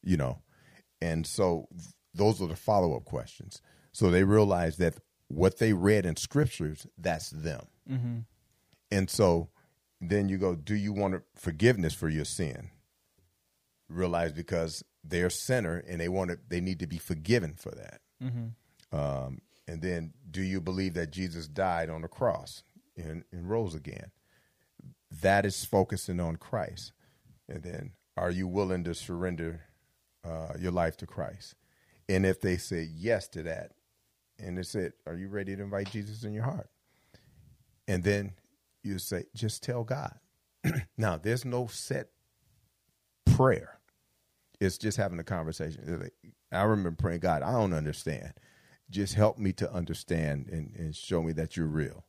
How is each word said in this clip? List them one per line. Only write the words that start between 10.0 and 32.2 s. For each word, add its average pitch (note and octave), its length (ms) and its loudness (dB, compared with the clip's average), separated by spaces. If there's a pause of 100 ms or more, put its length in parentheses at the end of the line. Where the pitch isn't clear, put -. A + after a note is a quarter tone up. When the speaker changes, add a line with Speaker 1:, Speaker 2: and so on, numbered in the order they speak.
Speaker 1:
then G2 280 2
you F#2+ 100 0
go, F2+ 180 2
"Do D#2+ 180 -4
you G#2 180 -2
want G2 300 0 (140)
forgiveness F2 580 4
for D#2+ 140 -2
your D2+ 160 0
sin?" - 460 -6 (1160)
Realize E2+ 440 2
because E2 500 -2 (220)
they're F2 220 2
a F2+ 40 4
sinner F#2 560 -2
and F2 140 -6
they E2+ 80 0
want F#2 220 0
to, E2+ 80 -4 (100)
they F2+ 120 0
need F2+ 200 -2
to F2+ 60 -4
be E2+ 120 -6
forgiven E2+ 560 0
for - 180 -12
that. - 280 -16 (220)
Speaker 2:
Mm-hmm. A#2 760 -8
Speaker 1:
Um, C2+ 400 -2 (300)
and D#2+ 140 -8
then, E2 300 -4 (180)
"Do F2+ 120 -4
you F#2+ 180 0
believe F#2 340 -2
that E2 180 -2
Jesus E2+ 340 -6
died E2+ 440 0
on D#2+ 120 -6
the E2+ 60 -8
cross - 540 -2 (340)
and, D#2+ 360 -10
and F2 180 -10
rose G#2+ 240 -2
again?" C#2+ 360 -12 (1120)
That G2 240 6
is G2 200 0
focusing F#2 560 2
on E2 160 0
Christ. - 560 -8 (560)
And D#2 140 -8
then, - 300 -10 (240)
"Are F2+ 140 0
you F#2 180 -2
willing F#2 360 0
to E2+ 100 -4
surrender, E2+ 680 -4 (640)
uh, D#2+ 340 -8
your F2 140 -2
life E2+ 260 2
to - 80 -12
Christ?" - 480 -10 (540)
And F#2+ 160 4